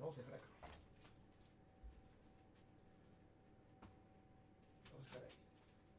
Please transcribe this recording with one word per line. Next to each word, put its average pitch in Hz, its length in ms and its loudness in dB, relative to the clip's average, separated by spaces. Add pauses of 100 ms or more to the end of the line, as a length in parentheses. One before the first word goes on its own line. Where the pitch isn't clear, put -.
vamos - 100 10
a 127 60 6
dejar 127 100 4
acá. - 120 2 (4000)
Lo - 140 2
vamos 135 100 4
a 127 120 6
dejar 147 40 6
ahí. 147 60 2 (680)